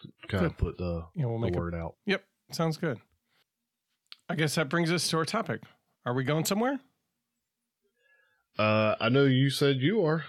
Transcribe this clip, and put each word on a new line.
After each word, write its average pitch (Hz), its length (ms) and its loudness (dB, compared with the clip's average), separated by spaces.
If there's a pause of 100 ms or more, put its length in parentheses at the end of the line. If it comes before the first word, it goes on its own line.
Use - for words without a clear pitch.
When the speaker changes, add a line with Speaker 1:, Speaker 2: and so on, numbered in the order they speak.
(300)
Speaker 1:
kinda 92 200 2
Speaker 2:
Good. - 80 -8
Speaker 1:
put 87 200 -2
the, 85 360 -4
Speaker 2:
Yeah, 147 120 -2
we'll 117 140 -2
Speaker 1:
the 101 80 0
Speaker 2:
make 87 80 0
it 87 40 0
Speaker 1:
word 85 160 -4
out. 82 200 -8 (100)
Speaker 2:
Yep. 196 180 0 (280)
Sounds 160 260 -2
good. 135 220 -4 (1300)
I 175 60 -4
guess 147 200 0
that 156 140 0
brings 170 220 2
us 175 180 0
to 160 80 0
our 160 80 0
topic. 156 380 -4 (420)
Are 123 80 -2
we 131 100 0
going 147 220 0
somewhere? 247 340 0 (1800)
Speaker 1:
Uh, 107 420 2
I 110 100 0
know 139 160 6
you 135 240 4
said 139 320 2
you 190 240 2
are. 156 240 0